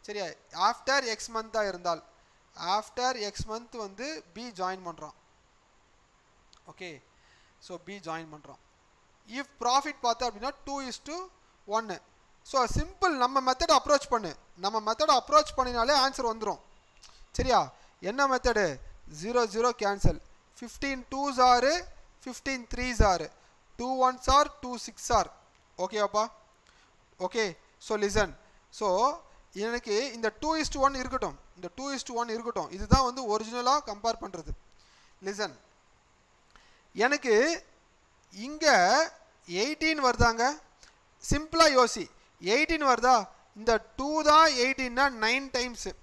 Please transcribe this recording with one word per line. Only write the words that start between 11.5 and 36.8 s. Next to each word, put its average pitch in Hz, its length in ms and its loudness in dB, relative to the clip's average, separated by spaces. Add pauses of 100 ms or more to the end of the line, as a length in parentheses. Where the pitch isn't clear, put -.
one. 214 220 -6 (500)
So, 262 140 2 (140)
simple, 349 360 0 (100)
நம்ம 262 280 0
method 320 260 4
approach 277 300 2
பண்ணு. 196 280 -2 (280)
நம்ம 214 280 -2
method 294 260 4
approach 302 400 4
பண்ணினாலே 247 360 2 (100)
ஆன்சர் 269 280 -2
வந்துரும். 214 280 -6 (800)
சரியா? 254 200 4 (520)
என்ன 277 160 2
method? 247 380 2 (580)
zero, 240 200 0 (120)
zero 240 160 2 (120)
cancel. 202 360 2 (400)
fifteen 262 520 -6
டூஸ் 269 280 -4 (120)
are, 247 160 6 (560)
fifteen 254 420 -8 (100)
threes 240 360 -2
are, 165 200 -2 (460)
Two 240 120 -8 (180)
ones 254 300 -2
are, 294 100 4 (140)
two 247 160 -10 (100)
six - 320 -6
are. 170 100 0 (560)
ஓகேவாப்பா? 208 400 -2 (1000)
Okay, 226 180 -2 (420)
so 214 200 -2
listen. 202 260 0 (480)
So, 208 80 -2 (760)
எனக்கு 240 500 -4
இந்த 220 240 -2
two 311 220 0
is - 120 -4
to 277 60 -4
one 269 220 4
இருக்கட்டும். 220 360 -6 (160)
இந்த 180 220 -14
two 269 200 -8
is 233 120 -10
to 254 140 -12
one 240 140 -4
இருக்கட்டும். 226 340 -6
இதுதான் 254 400 4
வந்து 240 280 -4
ஒரிஜினலா 247 380 0 (160)
compare 220 320 -4
பண்றது. 165 280 -12 (760)
Listen. 196 260 -6 (1500)